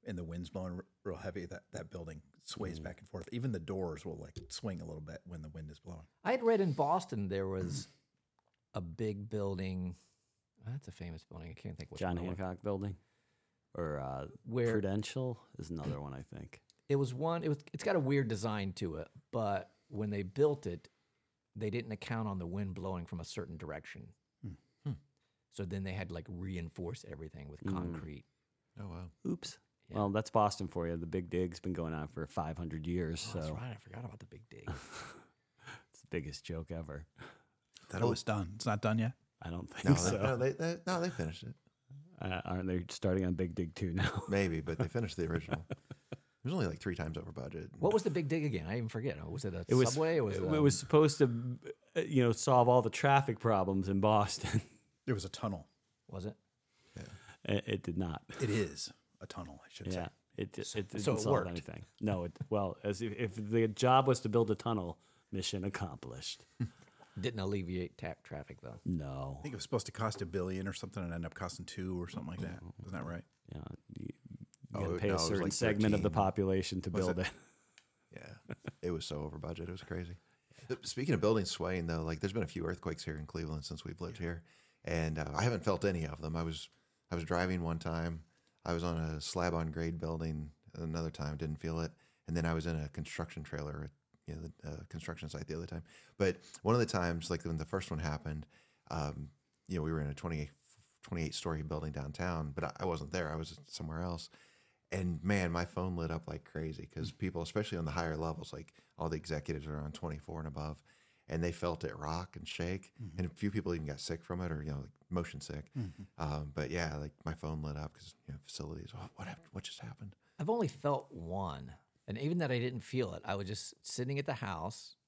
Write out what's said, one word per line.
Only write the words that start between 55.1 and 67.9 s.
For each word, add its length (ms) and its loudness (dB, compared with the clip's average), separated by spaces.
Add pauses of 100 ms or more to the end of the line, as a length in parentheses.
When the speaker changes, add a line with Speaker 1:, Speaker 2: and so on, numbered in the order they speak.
Speaker 1:
was 100 -4
a 60 -6
tunnel. 360 -4 (440)
Speaker 3:
Was 160 -6
it? 100 -8 (580)
Speaker 4:
Yeah. 600 -4
Speaker 2:
It, 120 2
it 160 0
did 140 -2
not. 240 0 (220)
Speaker 1:
It 80 2
is 420 0 (300)
a 40 -12
tunnel, 380 -10
I 80 -20
should 140 -8
Speaker 2:
Yeah. 60 -2
Speaker 1:
say. 160 -2 (280)
Speaker 2:
It, 220 -4
it 80 -4
Speaker 3:
So 160 -4
Speaker 2:
didn't 140 -6
Speaker 3:
it 60 -2 (200)
Speaker 2:
solve 20 -2
Speaker 3:
worked. 240 4
Speaker 2:
anything. 380 -8 (160)
No. 220 2
It, 80 -4 (180)
well, 340 2
as 160 0
if, 160 -2
if 180 -2 (160)
the 180 6
job 380 6
was 140 6
to 80 -2
build 220 6
a 40 4
tunnel, 440 -2 (340)
mission 320 -2
accomplished. 800 -6 (160)
<laughs> 580 -8
Speaker 3:
Didn't 220 0
alleviate 560 0